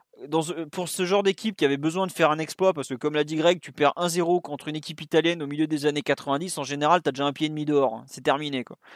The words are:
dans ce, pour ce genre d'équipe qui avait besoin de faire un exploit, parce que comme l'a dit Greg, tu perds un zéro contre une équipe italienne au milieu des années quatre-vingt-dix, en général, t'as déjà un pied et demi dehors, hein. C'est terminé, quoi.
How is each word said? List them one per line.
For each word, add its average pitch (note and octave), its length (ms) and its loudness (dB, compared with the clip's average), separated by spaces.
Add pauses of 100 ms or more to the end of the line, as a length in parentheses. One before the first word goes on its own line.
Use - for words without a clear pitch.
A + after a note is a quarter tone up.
(280)
dans D#3+ 140 2
ce, D#3+ 100 -6
pour E3 360 -6
ce - 180 -2
genre G3 160 2
d'équipe G3 340 -2
qui - 80 2
avait C#3 140 4
besoin D#3+ 280 -2
de F3 60 -6
faire D#3+ 180 4
un D#3 80 0
exploit, F#3 340 0
parce C#3+ 160 -6
que C3+ 60 -6
comme D3+ 200 -2
l'a D3+ 100 2
dit D#3 120 -6
Greg, E3 240 4
tu - 120 -18
perds C#3+ 240 2
un F3 120 -2
zéro F3 340 0
contre C#3+ 260 -10
une D3+ 80 -6
équipe D3+ 240 -12
italienne E3 420 2
au C#3+ 40 -6
milieu D3 200 -2
des D3+ 200 -2
années D3 160 0
quatre-vingt-dix, C#3+ 560 -2
en C#3+ 60 -4
général, D3 380 4
t'as C#3 100 0
déjà C3+ 120 -2
un C#3+ 80 0
pied D3+ 140 -4
et D#3 40 -2
demi D3+ 160 -6
dehors, C#3 280 2
hein. A#2 120 -12
C'est - 160 -18
terminé, C#3+ 420 -2
quoi. - 140 -20 (180)